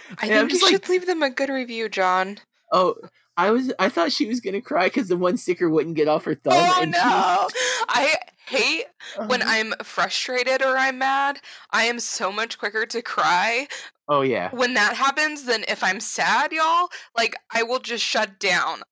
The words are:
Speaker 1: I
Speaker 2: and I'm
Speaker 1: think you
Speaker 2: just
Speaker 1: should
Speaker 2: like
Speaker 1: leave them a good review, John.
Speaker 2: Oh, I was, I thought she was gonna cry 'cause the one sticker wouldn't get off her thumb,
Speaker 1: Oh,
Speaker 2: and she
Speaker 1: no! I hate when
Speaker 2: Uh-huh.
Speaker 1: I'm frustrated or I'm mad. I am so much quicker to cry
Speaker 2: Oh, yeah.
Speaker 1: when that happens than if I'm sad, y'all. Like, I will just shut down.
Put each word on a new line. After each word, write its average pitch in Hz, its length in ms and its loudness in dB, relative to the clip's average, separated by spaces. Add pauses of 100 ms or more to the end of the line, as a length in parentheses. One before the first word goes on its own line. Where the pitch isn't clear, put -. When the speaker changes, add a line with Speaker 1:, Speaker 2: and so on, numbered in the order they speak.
(180)
Speaker 1:
I 214 120 -4
Speaker 2:
and 214 100 4
I'm 226 80 4
Speaker 1:
think - 60 -2
you 359 60 0
Speaker 2:
just 370 80 4
Speaker 1:
should 381 200 2
Speaker 2:
like - 20 -4
Speaker 1:
leave 359 180 2
them 330 160 0
a 269 60 2
good 277 200 -2
review, 240 400 -4
John. 185 500 0 (320)
Speaker 2:
Oh, 180 240 4 (420)
I 185 140 4
was, 254 280 0
I 190 100 4
thought 330 220 0
she - 160 0
was 240 120 -2
gonna 202 220 -4
cry 185 280 0
'cause 254 180 -2
the 180 100 0
one 180 200 0
sticker 180 320 -2
wouldn't 160 260 0
get 151 120 2
off 151 180 0
her 156 100 -2
thumb, 160 180 0
Speaker 1:
Oh, - 280 4
Speaker 2:
and - 140 0
she 349 60 2
Speaker 1:
no! - 480 2 (400)
I 302 280 2 (280)
hate 277 400 0 (420)
when 240 140 0
Speaker 2:
Uh-huh. - 40 -2
Speaker 1:
I'm 220 280 0 (100)
frustrated 247 800 -2
or 262 160 2
I'm 262 200 0
mad. 269 420 0 (320)
I 220 140 2
am 240 140 -2
so 202 320 -2
much 220 280 -4
quicker 220 260 -2
to 240 160 -6
cry 214 680 0 (400)
Speaker 2:
Oh, 147 140 2
yeah. 110 300 0
Speaker 1:
when 247 240 0
that 220 200 2
happens 285 500 -2
than 226 220 -2
if 208 160 -4
I'm 190 160 -2
sad, 214 540 0
y'all. 339 360 2 (280)
Like, 226 180 0 (160)
I 233 120 0
will 240 160 -2
just 220 260 -6
shut 214 340 -2
down. 165 420 0 (100)